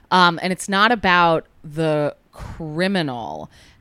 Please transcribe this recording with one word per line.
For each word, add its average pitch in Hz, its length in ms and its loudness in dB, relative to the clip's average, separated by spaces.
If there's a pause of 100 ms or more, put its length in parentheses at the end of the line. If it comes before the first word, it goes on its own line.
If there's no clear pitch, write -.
(100)
Um, 175 320 4
and 185 100 -2
it's - 160 -8
not 202 220 2
about 175 560 2 (160)
the 151 540 -2 (160)
criminal 151 1200 -6 (300)